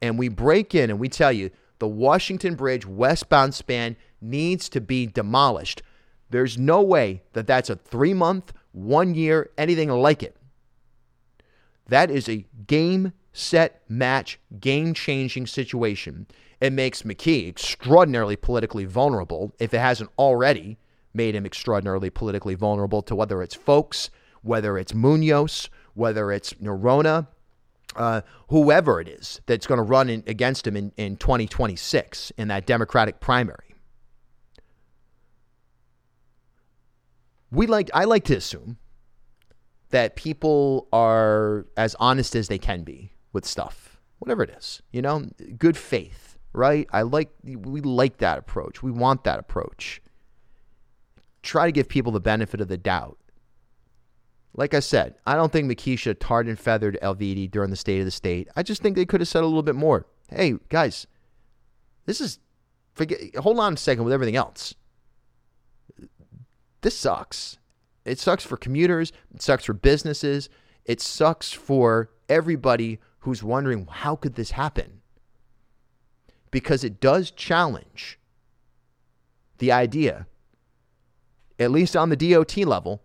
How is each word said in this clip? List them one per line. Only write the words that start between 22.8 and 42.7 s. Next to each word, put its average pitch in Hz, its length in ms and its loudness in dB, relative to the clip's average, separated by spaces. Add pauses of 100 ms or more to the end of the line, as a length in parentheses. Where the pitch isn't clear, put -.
to - 120 -6
whether 101 280 -2
it's 87 120 -10
Folks, - 540 2 (320)
whether 107 380 0
it's 95 160 -8
Munoz, 151 720 2 (240)
whether 107 400 -2
it's - 220 -6
Noronha, 131 720 2 (720)
uh, 113 260 -2 (260)
whoever 151 520 4
it 85 80 -12
is - 360 -18
that's 117 220 -2
gonna 123 160 2
run 127 260 4
in, 113 180 -6
against 123 400 -2
him 104 100 -4
in, 101 200 -6
in 98 200 -6
twenty 117 300 0
twenty-six - 920 -4
in 107 100 -4
that 98 180 -4
Democratic 113 540 0
primary. 123 540 -2 (3750)
We 175 160 2
like, 214 260 2
I 170 120 2
like 220 200 4
to 135 120 2
assume 92 420 -10 (1120)
that 120 260 2
people 143 760 0
are 110 720 4 (100)
as 110 240 0
honest 127 340 2
as 113 140 -2
they 98 100 -4
can 90 240 -4